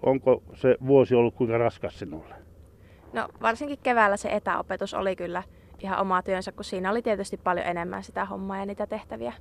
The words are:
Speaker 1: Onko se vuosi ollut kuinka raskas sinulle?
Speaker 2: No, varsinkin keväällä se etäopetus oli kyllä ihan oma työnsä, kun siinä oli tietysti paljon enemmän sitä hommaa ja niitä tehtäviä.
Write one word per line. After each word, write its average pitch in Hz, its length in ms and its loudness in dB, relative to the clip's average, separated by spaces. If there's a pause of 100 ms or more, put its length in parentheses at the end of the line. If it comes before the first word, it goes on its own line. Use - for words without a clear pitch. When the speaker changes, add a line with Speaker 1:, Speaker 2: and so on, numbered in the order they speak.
Speaker 1:
Onko 131 400 4 (100)
se 127 220 4 (120)
vuosi 131 280 8
ollut 120 200 4
kuinka 117 220 0
raskas 117 420 -2
sinulle? 78 360 -12 (800)
Speaker 2:
No, 226 140 -4 (140)
varsinkin 247 420 -2
keväällä 220 340 4
se - 120 -6
etäopetus 196 640 -4
oli 190 220 -2
kyllä 175 280 -8 (360)
ihan 190 200 -4
oma 185 220 2
työnsä, 185 300 -4
kun 208 120 -14
siinä 190 280 -4
oli 233 100 0
tietysti 196 360 -2
paljon 175 280 0
enemmän 180 380 -4
sitä 196 220 -6
hommaa 196 320 -8
ja 196 80 -6
niitä 202 220 -6
tehtäviä. 220 540 -10